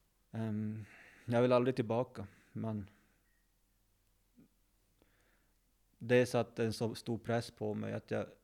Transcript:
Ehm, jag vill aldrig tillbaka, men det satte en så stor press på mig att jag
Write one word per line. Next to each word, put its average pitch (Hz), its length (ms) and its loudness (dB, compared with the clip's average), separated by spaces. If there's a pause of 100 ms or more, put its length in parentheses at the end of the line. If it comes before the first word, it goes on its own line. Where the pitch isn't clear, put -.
(320)
Ehm, 107 520 -4 (400)
jag 120 180 4
vill 127 100 6
aldrig 123 240 4
tillbaka, 113 500 -2 (260)
men 110 380 -6 (3000)
det 123 280 6
satte 117 380 0
en 110 80 2
så 113 220 -2
stor 117 240 -6
press 117 320 -2
på 107 240 -6
mig 107 180 -6
att 110 180 -8
jag 107 160 -4 (180)